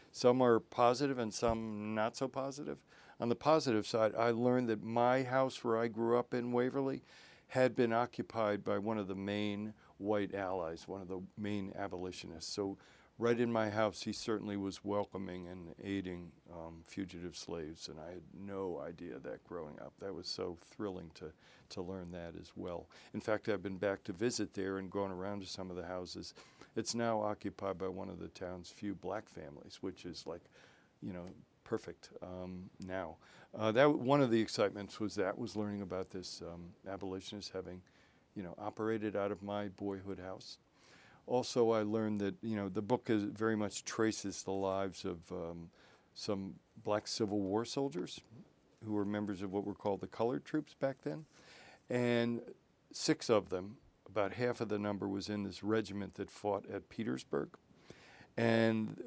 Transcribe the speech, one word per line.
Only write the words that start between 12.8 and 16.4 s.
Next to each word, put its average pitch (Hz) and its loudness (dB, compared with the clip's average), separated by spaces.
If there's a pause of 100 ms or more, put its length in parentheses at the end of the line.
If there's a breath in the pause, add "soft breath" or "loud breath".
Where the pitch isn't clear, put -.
right 117 4
in 120 2
my 110 2
house, 104 2
he 110 -4
certainly 104 -2
was 95 -4
welcoming 98 -4
and 87 -12
aiding, 90 -4 (200)